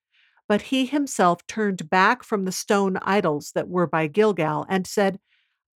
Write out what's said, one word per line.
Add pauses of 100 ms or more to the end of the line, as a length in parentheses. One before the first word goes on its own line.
(500)
But
he
himself
turned
back
from
the
stone
idols
that
were
by
Gilgal
and
said, (560)